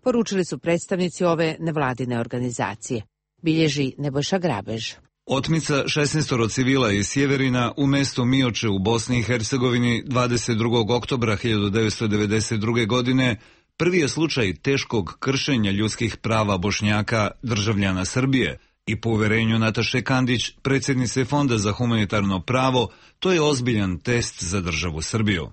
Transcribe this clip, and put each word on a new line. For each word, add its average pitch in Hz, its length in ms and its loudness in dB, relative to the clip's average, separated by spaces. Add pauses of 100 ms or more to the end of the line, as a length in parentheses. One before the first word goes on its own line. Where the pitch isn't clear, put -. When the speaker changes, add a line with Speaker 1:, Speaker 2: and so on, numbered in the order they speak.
Speaker 1:
poručili 220 420 2
su 147 140 -6
predstavnici 175 640 -2
ove 160 340 2
nevladine 131 640 -2
organizacije. 120 800 -4 (400)
Bilježi 151 560 2
Nebojša 143 400 -2
Grabež. 113 560 -4 (320)
Speaker 2:
Otmica 139 640 0
šesnaestoro 135 600 0
civila 131 440 2
iz 101 160 0
Sjeverina 135 680 0
u 143 100 2
mestu 139 380 2
Mioče 123 440 2
u 98 100 2
Bosni 117 400 2
i 113 40 0
Hercegovini 120 840 0
dvadeset 120 520 0
drugog 117 320 2
oktobra 117 460 0
hiljadu 104 340 0
devetsto 110 360 0
devedeset 107 540 0
druge 117 260 0
godine 127 500 2 (400)
prvi 180 220 2
je 143 100 2
slučaj 131 460 0
teškog 123 640 -2
kršenja 131 520 0
ljudskih 101 520 -2
prava 107 360 2
Bošnjaka, 104 720 0 (120)
državljana 101 640 0
Srbije, 127 540 0 (280)
i 110 140 -4
po 117 100 -2
uverenju 110 480 2
Nataše 110 440 0
Kandić, 127 480 0 (120)
predsjednice 131 640 0
Fonda 139 340 0
za 104 140 0
humanitarno 104 680 0
pravo, 127 480 0 (300)
to 185 140 0
je 165 100 4
ozbiljan 120 560 0
test 120 460 -2
za 92 160 -2
državu 80 420 -4
Srbiju. 104 500 0